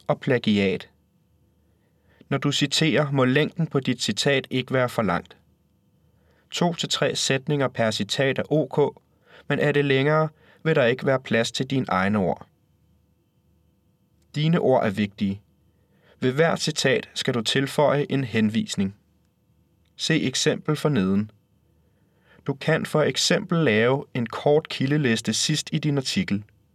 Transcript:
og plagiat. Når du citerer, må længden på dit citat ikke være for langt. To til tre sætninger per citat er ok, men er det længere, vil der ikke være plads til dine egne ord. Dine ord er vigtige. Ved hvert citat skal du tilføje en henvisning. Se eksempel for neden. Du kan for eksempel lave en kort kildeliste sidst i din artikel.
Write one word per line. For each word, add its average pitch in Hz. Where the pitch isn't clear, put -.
og 147
plagiat. 104
Når 143
du 143
citerer, 143
må 135
længden 147
på 143
dit 127
citat 135
ikke 127
være 123
for -
langt. 90
To 170
til 185
tre -
sætninger 139
per 113
citat 127
er -
ok, 143
men 143
er 147
det 143
længere, 147
vil 160
der 135
ikke 127
være 131
plads 117
til 135
dine 135
egne 98
ord. 87
Dine 160
ord 127
er 107
vigtige. 101
Ved -
hvert 139
citat -
skal -
du 120
tilføje 139
en 135
henvisning. 107
Se -
eksempel -
for -
neden. 104
Du 143
kan 156
for 156
eksempel 170
lave 127
en 120
kort 151
kildeliste 135
sidst -
i 160
din 143
artikel. 104